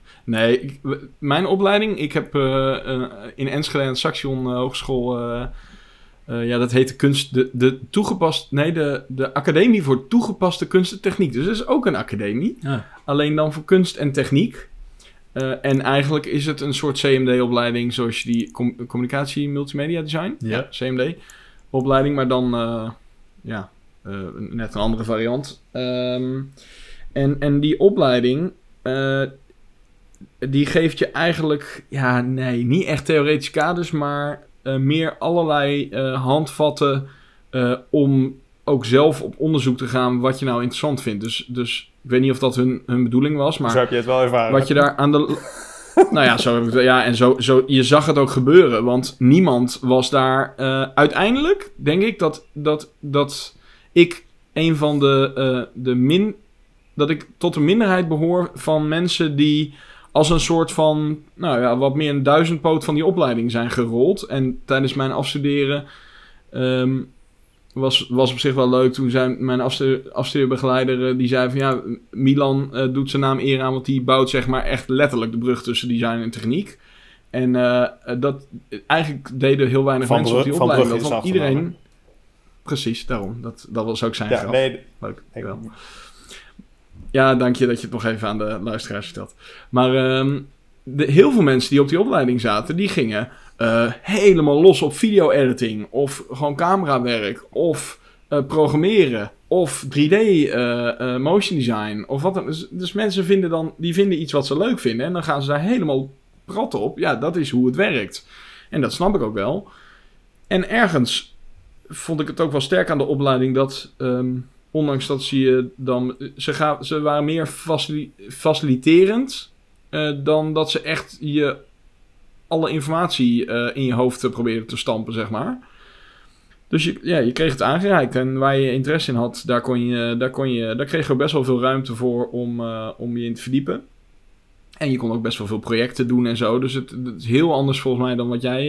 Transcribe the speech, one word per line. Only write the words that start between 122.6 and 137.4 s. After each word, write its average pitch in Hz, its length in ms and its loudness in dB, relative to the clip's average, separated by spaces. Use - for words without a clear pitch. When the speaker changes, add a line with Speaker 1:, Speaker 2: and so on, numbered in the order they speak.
Speaker 1:
informatie, 147 760 0
eh, 120 300 -4
in 135 100 -2
je 123 80 0
hoofd, 123 300 0
eh, 123 80 0
probeerden 113 360 -4
te - 100 -10
stampen, 113 360 -4
zeg 107 160 -4
maar. 170 300 -6
Dus 156 160 -2
je, 170 180 -4
ja, 170 160 -2
je 120 140 2
kreeg 160 200 0
het 135 100 -6
aangereikt 156 540 0
en 131 220 -2
waar 135 200 2
je 135 140 2
interesse 139 400 -2
in 120 60 0
had, 117 280 -4
daar 120 160 0
kon 120 240 -2
je, 120 320 -2
daar 127 120 -2
kon 135 240 -2
je, 113 220 -2
daar 139 100 -4
kreeg 143 220 -4
je - 40 -2
ook 131 80 2
best 147 140 0
wel 139 100 2
veel 123 180 0
ruimte 131 340 -2
voor 120 340 -2
om, 120 300 -6
eh, 113 380 -8
om 120 200 -8
je 120 80 -6
in 117 80 -6
te - 80 -10
verdiepen. 139 420 -4
En 143 140 -4
je 127 60 0
kon 117 140 -4
ook 113 100 -4
best - 160 -4
wel 104 100 -8
veel 104 120 -4
projecten 120 480 -2
doen 123 180 2
en 117 120 -2
zo. 117 220 0
Dus 131 140 -4
het, 131 160 -8
het 127 280 -10
is 98 80 -14
heel 147 280 4